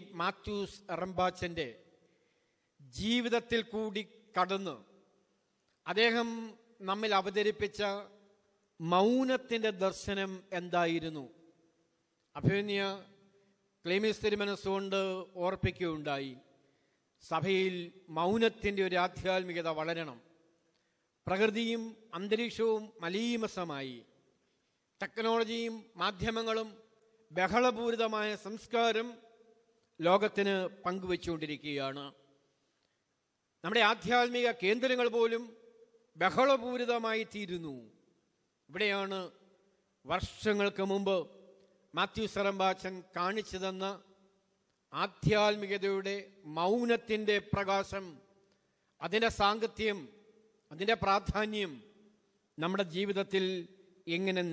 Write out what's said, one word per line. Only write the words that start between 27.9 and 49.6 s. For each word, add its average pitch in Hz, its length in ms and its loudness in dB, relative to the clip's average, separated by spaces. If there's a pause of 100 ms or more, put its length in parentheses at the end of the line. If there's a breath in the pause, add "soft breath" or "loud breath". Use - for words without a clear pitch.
സംസ്കാരം 226 640 0 (920)
ലോകത്തിന് 196 580 4 (260)
പങ്കുവെച്ചുകൊണ്ടിരിക്കുകയാണ്. 151 1200 -4 (1600)
നമ്മുടെ 220 200 2 (100)
ആധ്യാത്മിക 240 540 2 (160)
കേന്ദ്രങ്ങൾ 240 540 2
പോലും 226 260 2 (800)
ബഹളപൂരിതമായി 240 1000 2 (100)
തീരുന്നു. 175 440 -8 (920)
ഇവിടെയാണ് 196 480 0 (920)
വർഷങ്ങൾക്ക് 202 840 0
മുമ്പ് 196 260 2 (800)
മാത്യു 202 360 -2
സെറമ്പാച്ചൻ 190 600 0 (220)
കാണിച്ചു 190 480 -4
തന്ന 190 220 -4 (1160)
ആധ്യാത്മികതയുടെ 202 1080 2 (440)
മൗനത്തിൻ്റെ 214 800 2 (160)
പ്രകാശം, 196 540 -2 (1000)
അതിൻ്റെ 220 240 2 (100)
സാങ്കത്യം, 214 600 2 (720)